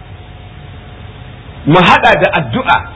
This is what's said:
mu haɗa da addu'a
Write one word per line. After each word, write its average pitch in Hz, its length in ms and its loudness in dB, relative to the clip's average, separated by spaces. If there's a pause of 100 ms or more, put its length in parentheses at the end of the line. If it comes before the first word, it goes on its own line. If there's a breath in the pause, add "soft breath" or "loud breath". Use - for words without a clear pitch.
(1600)
mu 147 160 2
haɗa 247 360 4
da 175 180 2
addu'a 160 460 -2 (180)